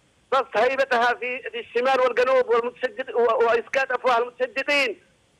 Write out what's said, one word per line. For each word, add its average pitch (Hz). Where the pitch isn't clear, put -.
بسط 254
هيبتها 247
في، 247
في 233
الشمال 254
والجنوب 254
والمتشدد-، 240
و-، 233
وإسكات 233
أفواه 247
المتشددين. 254